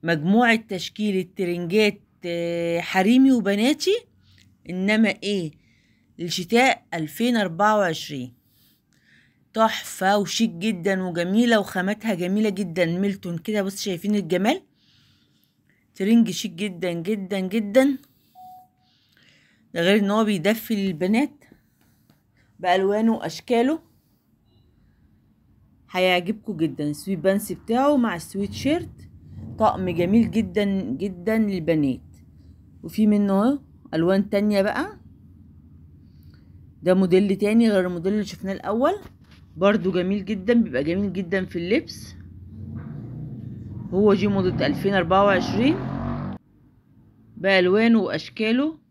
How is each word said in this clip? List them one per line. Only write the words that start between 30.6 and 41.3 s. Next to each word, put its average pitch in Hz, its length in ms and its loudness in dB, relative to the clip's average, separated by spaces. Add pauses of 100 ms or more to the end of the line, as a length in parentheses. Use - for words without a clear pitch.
جدًا 180 560 -4
للبنات. 165 640 0 (840)
وفي 214 240 0
منه 202 260 4
اهو 240 260 2 (340)
الوان 190 360 2
تانية 208 320 2
بقى. 320 360 -2 (1900)
ده 180 100 4
موديل 190 420 4
تاني 220 340 4
غير 190 180 2
الموديل 180 260 -2
اللي 208 120 -2
شفناه 190 280 -8
الاول، 233 400 -2 (640)
برضو 190 340 2
جميل 185 340 -2
جدًا، 202 280 -2
بيبقى 165 300 2
جميل 180 300 -2
جدًا 185 320 -4